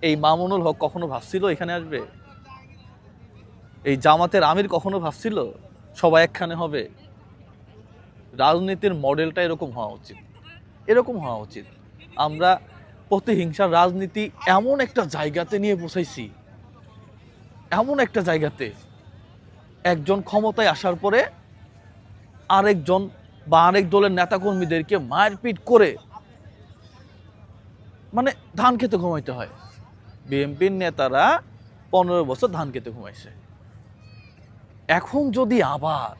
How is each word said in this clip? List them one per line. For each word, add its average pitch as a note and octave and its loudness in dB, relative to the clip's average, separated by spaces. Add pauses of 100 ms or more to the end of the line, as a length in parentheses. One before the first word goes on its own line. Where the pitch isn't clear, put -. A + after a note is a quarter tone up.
এই D#3 2
মামুনুল E3+ 0
হক D#3 -2
কখনো E3 -6
ভাবছিল F3+ -6
এখানে E3+ -4
আসবে? D#3+ -10 (1800)
এই C#3 0
জামাতের E3 2
আমির F3 2
কখনো F#3+ -4
ভাবছিল E3 -6 (440)
সবাই E3 6
একখানে E3+ -6
হবে? D3+ -6 (1400)
রাজনীতির F3+ 0
মডেলটা D#3 -2
এরকম E3 -4
হওয়া A2 -10
উচিত, - -20 (680)
এরকম A#3+ 2
হওয়া B2+ -6
উচিত। G#2 -14 (520)
আমরা D#3+ 2 (480)
প্রতিহিংসার G3 0
রাজনীতি F#3 0 (160)
এমন A3+ 2
একটা A#3+ -2
জায়গাতে D#3 -4
নিয়ে G3+ 0
পৌঁছাইছি, D#3+ -8 (1400)
এমন C4 0
একটা A3+ 0
জায়গাতে D3+ -2 (1120)
একজন F3 0
ক্ষমতায় G#3+ 0
আসার F3 -2
পরে G3+ 0 (1200)
আরেকজন F#3+ 2 (380)
বা E3 6
আরেক F#3 4
দলের G3+ 4
নেতাকর্মীদেরকে F3+ 0
মারপিট F#3+ 0
করে, G3+ 6 (2250)
মানে, B3+ 0 (260)
ধান B3 2
খেতে G#3+ -2
ঘুমাইতে E3+ -4
হয়। B2 -10 (760)
বিএনপির C#3+ -2
নেতারা E3+ 2 (480)
পনেরো F3+ 2
বছর C3 -2
ধান D#3+ -6
খেতে A#2+ -10
ঘুমাইছে। G#2+ -18 (1600)
এখন C4 0
যদি A#3 0
আবার C#3 -4